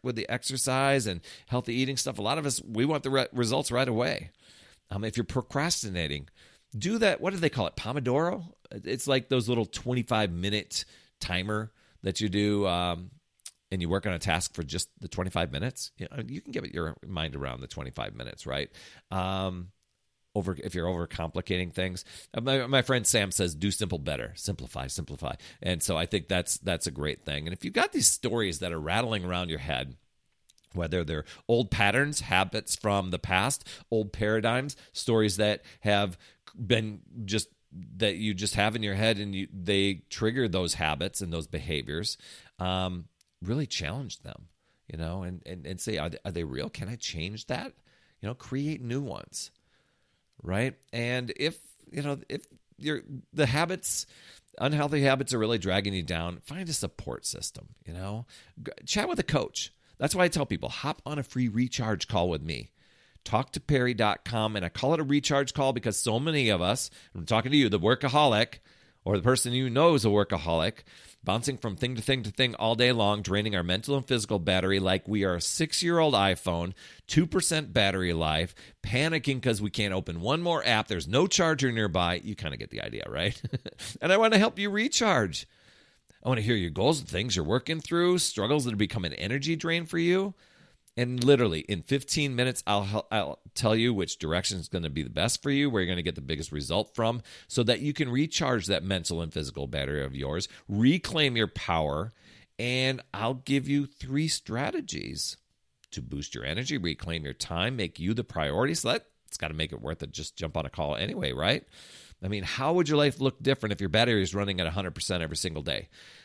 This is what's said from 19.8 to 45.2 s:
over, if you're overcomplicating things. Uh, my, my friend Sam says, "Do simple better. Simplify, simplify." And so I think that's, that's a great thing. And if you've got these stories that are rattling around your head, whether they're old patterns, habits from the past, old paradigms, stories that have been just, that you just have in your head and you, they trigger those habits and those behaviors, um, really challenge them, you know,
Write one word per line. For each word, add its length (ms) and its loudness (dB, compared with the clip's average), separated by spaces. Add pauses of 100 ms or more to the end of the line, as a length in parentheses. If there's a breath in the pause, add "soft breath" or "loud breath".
over, 280 0
if 120 -6
you're 120 -2
overcomplicating 880 -2
things. 320 -4 (280 loud breath)
Uh, 80 -4
my, 260 2
my 140 4
friend 260 2
Sam 240 4
says, 240 0
"Do 160 0
simple 260 -2
better. 380 -4
Simplify, 520 -6
simplify." 480 -6 (260 loud breath)
And 200 -2
so 160 0
I 80 0
think 220 -2
that's, 320 0
that's 260 -2
a 60 -4
great 340 -4
thing. 220 -6
And 60 -6
if 120 -8
you've 80 -6
got 180 2
these 160 4
stories 520 0
that 120 -4
are 80 -4
rattling 460 -2
around 240 -2
your 100 -4
head, 360 -4 (800)
whether 300 -2
they're 220 -4 (220 loud breath)
old 240 4
patterns, 480 2
habits 560 0
from 340 0
the 80 -2
past, 500 0 (220 loud breath)
old 240 0
paradigms, 600 0 (180 loud breath)
stories 440 4
that 260 2 (160 loud breath)
have 380 2 (380 loud breath)
been 460 -2 (240)
just, 240 -2 (480)
that 200 0
you 160 -2
just 220 -4
have 200 2
in 80 -4
your 120 -2
head 220 4
and 160 -4
you, 180 -4
they 580 2
trigger 380 0
those 280 0
habits 460 -2
and 120 -6
those 140 -4
behaviors, 720 -4 (420 loud breath)
um, 460 -2 (360)
really 240 -2
challenge 540 -6
them, 280 -18 (400)
you 100 -10
know, 260 -6